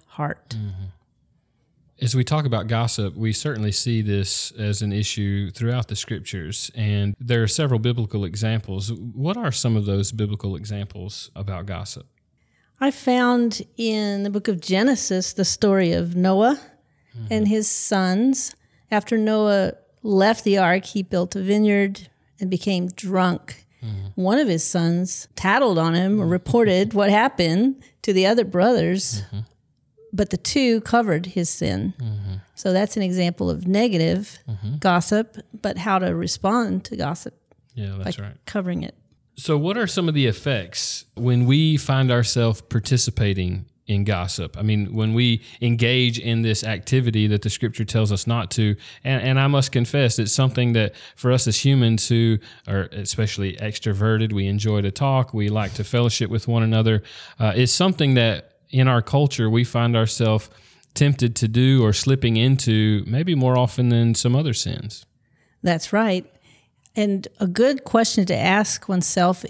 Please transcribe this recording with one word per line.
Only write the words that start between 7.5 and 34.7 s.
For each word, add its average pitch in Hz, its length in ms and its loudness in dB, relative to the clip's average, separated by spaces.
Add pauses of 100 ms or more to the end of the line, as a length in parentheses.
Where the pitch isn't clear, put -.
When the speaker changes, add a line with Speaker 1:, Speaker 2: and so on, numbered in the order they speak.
Speaker 2:
biblical 110 460 -2
examples. 104 640 -4
What 123 460 -6
are 196 160 -4
some 113 240 0
of 101 80 -2
those 98 260 0
biblical 101 460 -4
examples 101 760 -10
about 95 320 -10
gossip? - 420 -10 (720)
Speaker 1:
I 269 100 0
found 247 720 0 (160)
in 214 460 -2
the 202 60 -4
book 202 200 -4
of 185 100 -2
Genesis 190 720 0
the 190 140 -2
story 190 480 2
of 170 220 -2
Noah 190 440 2 (560)
Speaker 2:
Mm-hmm. 113 140 -10
Speaker 1:
and 214 180 0
his 214 220 0
sons. 202 840 0 (380)
After 214 260 0
Noah 214 560 2 (280)
left 196 420 2
the 196 140 2
ark, 185 280 2
he 196 180 -6
built 180 340 -4
a 190 40 -6
vineyard 202 680 0 (280)
and 185 120 -6
became 180 380 -2
drunk. 185 800 -2 (160)
Speaker 2:
Mm-hmm. 101 400 -8
Speaker 1:
One 202 180 2
of 277 100 2
his 165 160 0
sons 170 720 -2
tattled 208 420 2
on 165 160 2
him 190 260 2
or 185 60 0
reported 202 680 2
what 202 180 2
happened 214 720 2 (200)
to 214 100 0
the 185 140 4
other 233 180 4
brothers, 180 800 0
Speaker 2:
Mm-hmm. 101 180 -10 (720)
Speaker 1:
but 202 180 -2
the 185 80 -4
two 240 440 2
covered 196 460 0
his 180 220 -2
sin. 98 500 -2
Speaker 2:
Mm-hmm. 104 340 -6 (220)
Speaker 1:
So 185 180 -2
that's 202 240 0
an 202 60 0
example 180 460 -2
of 170 180 -4
negative 190 800 0
Speaker 2:
Mm-hmm. 107 300 -6